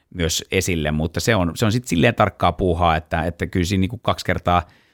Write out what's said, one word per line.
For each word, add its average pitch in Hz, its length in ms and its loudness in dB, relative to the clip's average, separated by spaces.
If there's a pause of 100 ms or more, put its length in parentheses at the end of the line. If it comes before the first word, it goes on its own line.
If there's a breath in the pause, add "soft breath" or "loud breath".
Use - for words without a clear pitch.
(140 soft breath)
myös 82 380 -4
esille, 82 400 0
mutta 80 280 -2
se 113 160 0
on, 87 200 0
se - 100 -2
on 104 60 2
sit 123 160 -2
silleen 123 280 2
tarkkaa 95 360 2
puuhaa, 85 440 2
että, 80 280 -4
että 85 240 -4
kyllä 90 180 0
siinä, 95 140 0
niinku, 95 180 -2
kaksi - 280 -4
kertaa 87 360 2 (320 soft breath)